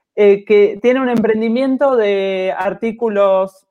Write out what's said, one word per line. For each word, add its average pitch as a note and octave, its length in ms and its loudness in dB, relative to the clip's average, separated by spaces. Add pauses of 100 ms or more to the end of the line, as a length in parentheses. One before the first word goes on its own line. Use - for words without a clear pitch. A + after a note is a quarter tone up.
(160)
eh, G3+ 280 4
que G#3 380 2
tiene B3+ 180 2
un B3+ 80 -2
emprendimiento A#3+ 880 0
de G3 600 -2
artículos G3+ 1160 -2